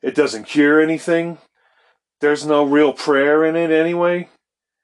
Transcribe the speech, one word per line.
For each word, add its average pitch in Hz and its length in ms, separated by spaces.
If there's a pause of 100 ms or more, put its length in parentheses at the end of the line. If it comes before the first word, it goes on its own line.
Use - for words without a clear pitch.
It 127 140
doesn't 113 300
cure 147 360
anything. 165 580 (840)
There's 147 260
no 147 180
real 143 280
prayer 147 520
in 160 100
it 170 160
anyway, 175 580 (560)